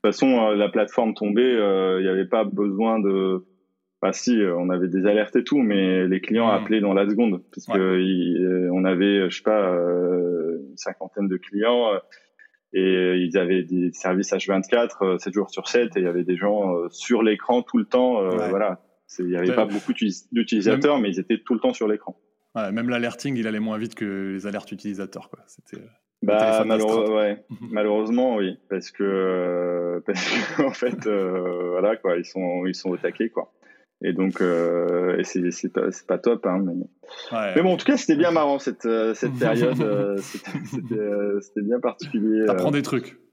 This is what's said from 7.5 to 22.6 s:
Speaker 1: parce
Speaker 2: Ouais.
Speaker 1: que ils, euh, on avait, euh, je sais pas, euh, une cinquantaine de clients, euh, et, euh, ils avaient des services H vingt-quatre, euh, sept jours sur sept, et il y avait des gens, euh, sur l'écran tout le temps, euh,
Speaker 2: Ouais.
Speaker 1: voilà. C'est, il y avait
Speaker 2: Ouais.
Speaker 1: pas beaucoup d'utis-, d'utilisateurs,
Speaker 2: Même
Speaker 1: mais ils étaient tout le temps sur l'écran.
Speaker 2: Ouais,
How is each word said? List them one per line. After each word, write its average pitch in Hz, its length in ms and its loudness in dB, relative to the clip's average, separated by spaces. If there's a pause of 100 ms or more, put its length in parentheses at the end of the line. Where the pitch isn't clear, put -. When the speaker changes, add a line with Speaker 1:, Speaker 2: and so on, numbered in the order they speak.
Speaker 1:
parce - 140 -16
Speaker 2:
Ouais. 110 60 -2
Speaker 1:
que 92 260 4
ils, 90 440 2
euh, 90 280 0
on 92 100 0
avait, 92 220 2 (140)
euh, 92 100 2
je - 80 -8
sais - 60 -14
pas, 104 280 2
euh, 87 840 0 (120)
une 76 80 -20
cinquantaine 98 520 -6
de 92 80 -2
clients, 110 560 0
euh, 95 60 -2 (760)
et, 95 80 2
euh, 92 360 4
ils 87 200 0
avaient 90 260 2
des 87 300 0
services 95 400 -2
H 92 140 -2
vingt-quatre, 98 540 0
euh, 92 160 2
sept 90 160 -8
jours 98 160 -2
sur - 200 -10
sept, 120 260 0
et 98 60 2
il 92 40 0
y - 20 0
avait 87 180 -2
des 90 100 0
gens, 98 400 0
euh, 85 140 -2
sur - 340 0
l'écran 113 400 2
tout - 140 -2
le 107 80 2
temps, 127 360 2
euh, 95 160 0
Speaker 2:
Ouais. 87 120 -2
Speaker 1:
voilà. 95 320 0 (260)
C'est, - 160 -8
il 90 80 -2
y 90 60 -2
avait 90 120 2
Speaker 2:
Ouais. 123 60 0
Speaker 1:
pas 110 100 4
beaucoup 101 280 -4
d'utis-, - 400 -4
d'utilisateurs, 117 640 2
Speaker 2:
Même 127 80 0
Speaker 1:
mais 101 60 0
ils 90 100 -2
étaient 107 240 -2
tout - 100 -2
le 110 80 0
temps - 120 0
sur 110 140 -2
l'écran. - 320 -4 (360)
Speaker 2:
Ouais, 104 180 -4